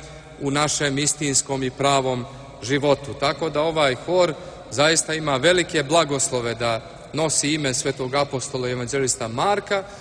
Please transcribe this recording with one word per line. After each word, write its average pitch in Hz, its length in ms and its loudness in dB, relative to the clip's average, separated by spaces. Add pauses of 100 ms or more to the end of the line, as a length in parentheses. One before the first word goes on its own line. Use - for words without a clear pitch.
(420)
u 139 100 -2
našem 143 460 0
istinskom 139 680 0
i 127 60 0
pravom 131 560 2 (380)
životu. 139 560 2
Tako 156 300 0
da 151 120 0
ovaj 156 340 2
hor 170 380 2 (380)
zaista 156 420 2
ima 151 240 0
velike 165 460 4
blagoslove 139 720 2
da 113 260 0 (320)
nosi 147 400 0
ime 147 200 0
svetog 131 420 -2
apostola 135 540 -2
i - 20 -2
evanđelista 123 560 -2
Marka, 196 560 0 (180)